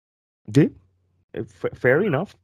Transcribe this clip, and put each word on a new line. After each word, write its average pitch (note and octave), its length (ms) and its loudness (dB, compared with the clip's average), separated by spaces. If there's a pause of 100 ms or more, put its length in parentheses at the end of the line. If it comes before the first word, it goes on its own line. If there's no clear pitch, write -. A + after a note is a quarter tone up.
(540)
Sí, D#3+ 180 4 (600)
eh, - 100 -10
fa-, - 300 -12
fair C#3 300 2
enough, F3 260 -4 (140)